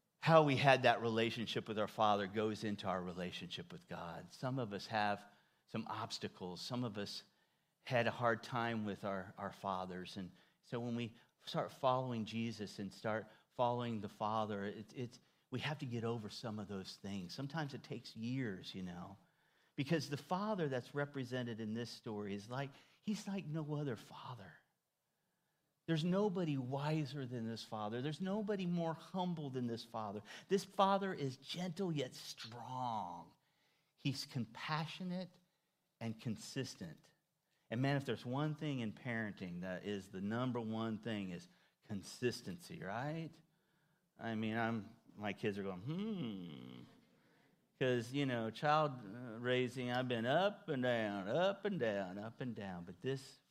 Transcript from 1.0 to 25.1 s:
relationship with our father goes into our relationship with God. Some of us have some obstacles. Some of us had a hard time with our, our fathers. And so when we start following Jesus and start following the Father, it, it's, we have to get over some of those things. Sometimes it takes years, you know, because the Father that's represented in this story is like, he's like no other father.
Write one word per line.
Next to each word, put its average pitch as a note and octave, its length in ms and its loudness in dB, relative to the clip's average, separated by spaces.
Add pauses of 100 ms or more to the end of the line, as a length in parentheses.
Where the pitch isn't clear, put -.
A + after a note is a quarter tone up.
relationship A2+ 680 2
with G#2+ 120 -2
our G2+ 80 4
father G#2 400 6
goes G#2+ 360 0
into G2+ 220 -2
our F#2 160 0
relationship F2+ 720 -6
with - 180 -14
God. E2+ 400 -8
Some C3 300 -2
of G#2+ 140 -2
us G2 120 -4
have G#2 340 2 (520)
some A2+ 180 -4
obstacles. F#2+ 720 -6
Some B2 220 -2
of G#2 160 -4
us - 240 -6 (600)
had A#2+ 200 4
a A#2 60 2
hard A#2 320 4
time A#2 420 0
with G2 180 -4
our, G2 360 -2
our G2 120 -4 (120)
fathers. F#2 520 -2
And F#2 140 -6 (400)
so B2 100 -2
when A#2+ 160 -2
we A#2 160 -2 (340)
start C3+ 260 -2 (100)
following B2+ 420 4
Jesus G#2+ 540 -4
and G2 160 -6
start A2 320 0 (300)
following A#2+ 440 2
the G2+ 100 -6
Father, G#2+ 560 0
it, G#2 200 -6 (100)
it's, B2+ 240 -6 (300)
we B2+ 120 -2
have D3 180 -2
to D3 60 -6
get A#2 180 -2
over A2+ 260 0
some G#2+ 300 -6
of G2 80 -6
those F#2+ 340 -6
things. F#2+ 320 -4
Sometimes C#3 400 -4
it A#2 80 -8
takes - 340 -10
years, A2+ 600 -2
you F#2+ 80 -6
know, F2+ 340 -8 (580)
because D3 320 0
the C#3 100 -4
Father F#3 500 0
that's C3 260 -2
represented B2+ 680 -2
in A2 140 -2
this A#2 160 -2
story G#2 460 -6
is G2+ 120 -8
like, C3+ 220 -4 (380)
he's G#3 200 -2
like G3 200 -4
no D3+ 180 -2 (100)
other C#3+ 200 0
father. G#2 560 -12 (1400)